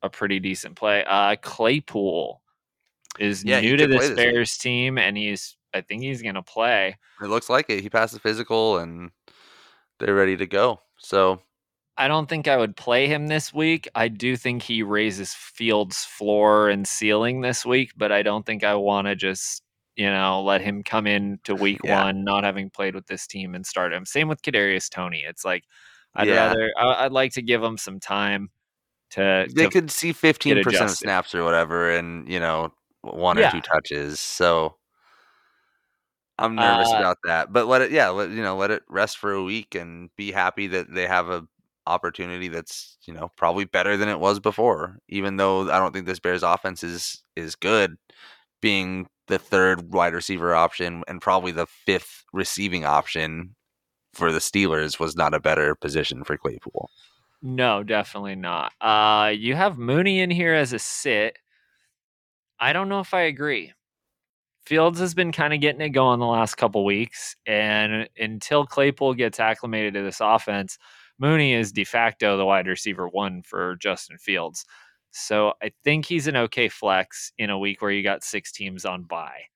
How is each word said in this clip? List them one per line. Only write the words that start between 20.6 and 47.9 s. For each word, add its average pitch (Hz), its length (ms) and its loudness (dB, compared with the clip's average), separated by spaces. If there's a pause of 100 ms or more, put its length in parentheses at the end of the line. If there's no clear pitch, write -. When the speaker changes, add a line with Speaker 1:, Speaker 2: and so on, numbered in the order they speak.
Speaker 1:
him 101 220 -4
come 110 240 -2
in 101 380 -2
to 104 100 -2
week 101 300 0
Speaker 2:
<laughs> - 0 -
Yeah. 98 240 2
Speaker 1:
one, 98 160 -2
not 101 180 0
having 98 280 -2
played 95 260 -4
with 95 100 -14
this 95 220 -10
team, 95 260 -10
and 92 100 -12
start 90 280 -2
him. 92 120 -6
Same 147 240 -2
with 156 140 -6
Kadarius 101 480 0
Toney. 87 300 -8
It's 78 240 -12
like, 90 200 -4 (520)
I'd 104 120 2
Speaker 2:
Yeah. - 20 4
Speaker 1:
rather, 110 460 2
I, 120 280 2
I'd 131 80 -2
like 131 220 0
to 131 80 -6
give 117 200 2
him 113 160 -2
some 95 220 -12
time 101 500 -2 (640)
to, 95 400 2
Speaker 2:
They 160 160 4
Speaker 1:
to - 0 -
Speaker 2:
could 165 220 2
see 165 220 -2
fifteen 147 480 4
percent 95 300 4
of 90 60 -2
Speaker 1:
get - 20 -6
adjusted. - 0 -
Speaker 2:
snaps 92 360 -2
or 87 100 0
whatever, 85 460 2
and, 85 380 -2
you 90 120 -4
know, 82 320 -2 (300)
one 87 360 0
or 220 60 6
Speaker 1:
Yeah. - 20 6
Speaker 2:
two 85 140 0
touches. 73 600 -2
So 82 560 2 (1600)
I'm 113 200 0
nervous 117 340 6
Speaker 1:
Uh, 110 60 4
Speaker 2:
about 92 260 2
that, 82 280 0
but 117 160 4
let 127 120 6
it, 127 120 2
yeah, 139 160 4
let, 92 220 -2
you 110 120 -6
know, 95 140 -2
let 101 160 0
it 107 160 -4
rest 101 300 -2
for 101 140 -4
a 98 100 -2
week 101 340 -8
and 85 400 -12
be 101 160 -8
happy 95 360 -2
that 90 240 -4
they 90 140 -2
have 90 220 2
a 85 180 -6 (400)
opportunity 90 600 -6
that's, - 580 -12
you 85 80 -16
know, 80 220 -12
probably 87 280 2
better 95 320 0
than 104 120 0
it 98 100 -2
was 101 220 2
before, 101 580 0 (100)
even 98 280 -4
though 95 340 2
I 87 80 4
don't 92 140 2
think 90 140 -8
this 90 120 -6
Bears 90 240 -2
offense 90 400 -2
is, 85 400 -8 (140)
is 82 180 -10
good, 95 420 0 (640)